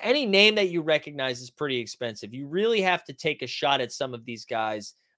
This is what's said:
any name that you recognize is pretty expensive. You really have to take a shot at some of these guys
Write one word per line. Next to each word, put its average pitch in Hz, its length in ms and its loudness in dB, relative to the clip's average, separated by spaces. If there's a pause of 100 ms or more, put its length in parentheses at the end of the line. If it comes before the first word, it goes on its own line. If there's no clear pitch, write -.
any 262 240 2
name 208 260 8
that 208 160 2
you 170 140 -2
recognize 147 580 0
is 127 80 -16
pretty 135 300 -4
expensive. 113 560 -8
You 139 100 -10
really 202 360 0
have 180 240 0
to 143 80 -14
take 151 280 -4
a 131 60 -4
shot 139 340 2
at 120 100 -4
some 131 220 -4
of 117 120 -12
these 117 200 -10
guys 110 480 -4 (240)